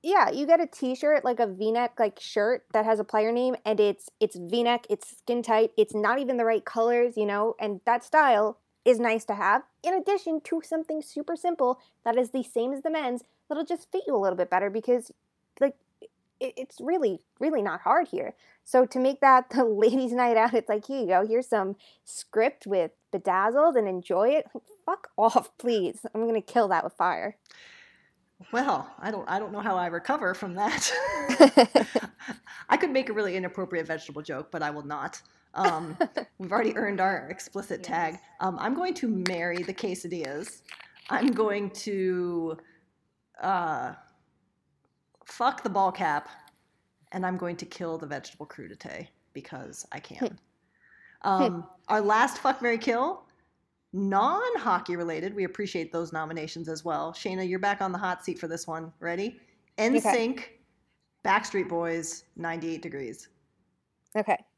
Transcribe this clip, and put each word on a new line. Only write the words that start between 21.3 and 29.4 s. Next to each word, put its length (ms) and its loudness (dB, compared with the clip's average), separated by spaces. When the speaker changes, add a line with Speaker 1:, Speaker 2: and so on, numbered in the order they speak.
Speaker 1:
some 260 0
script 640 -2
with 240 0
Bedazzled 640 4
and 120 2
enjoy 400 0
it." 260 2
Like, 80 -12
fuck 220 -4
off, 400 4
please. 560 -2
I'm 120 -2
gonna 140 0
kill 280 0
that 160 0
with 80 -6
fire. 440 -2
Speaker 2:
Well, 360 0
I 100 -6
don't, 180 -6
I 120 0